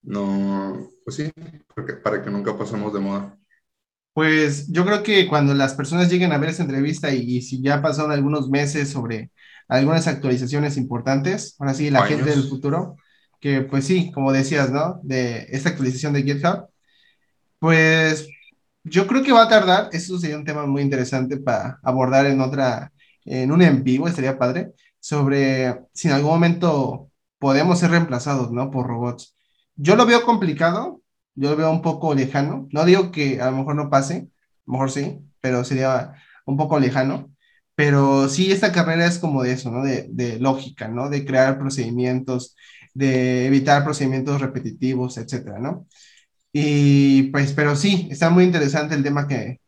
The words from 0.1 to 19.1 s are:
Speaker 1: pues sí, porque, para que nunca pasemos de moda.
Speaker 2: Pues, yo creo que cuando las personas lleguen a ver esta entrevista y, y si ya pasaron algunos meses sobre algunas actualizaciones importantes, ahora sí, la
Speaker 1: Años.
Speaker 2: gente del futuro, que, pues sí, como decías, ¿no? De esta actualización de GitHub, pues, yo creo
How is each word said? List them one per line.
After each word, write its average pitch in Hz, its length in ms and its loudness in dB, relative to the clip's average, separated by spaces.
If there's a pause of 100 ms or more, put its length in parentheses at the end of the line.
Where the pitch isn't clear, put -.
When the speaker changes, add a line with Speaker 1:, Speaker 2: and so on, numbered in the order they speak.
Speaker 1:
pues 120 120 -12
sí, 151 140 -6 (440)
porque, - 200 -10
para 104 280 -4
que 104 80 -8
nunca 101 260 -4
pasemos 104 380 -6
de 101 60 -2
moda. 98 360 -6 (800)
Speaker 2:
Pues, 151 540 2
yo 175 160 0
creo 208 180 2
que 202 260 4
cuando 143 260 2
las 135 200 0
personas 170 340 0
lleguen 180 240 2
a 147 60 0
ver 156 120 -2
esta 170 120 -6
entrevista 139 500 -2
y, 123 240 -2
y 123 60 -4
si 131 200 -8
ya 143 200 0
pasaron 151 300 -2
algunos 143 360 -2
meses 143 420 -2
sobre 117 400 -8 (380)
algunas 156 380 2
actualizaciones 139 680 -2
importantes, 135 840 -4
ahora 139 140 -2
sí, 147 180 -2
la 135 100 4
Speaker 1:
Años. 104 80 2
Speaker 2:
gente 147 220 0
del 139 180 2
futuro, 143 480 -4 (440)
que, 139 220 0
pues 135 240 -2
sí, 185 260 2
como 135 200 0
decías, 135 380 0
¿no? 151 320 -2
De 123 480 -4
esta 139 200 -2
actualización 139 420 -4
de 143 100 0
GitHub, 143 460 -2 (880)
pues, 160 680 4 (560)
yo 175 220 0
creo 262 160 0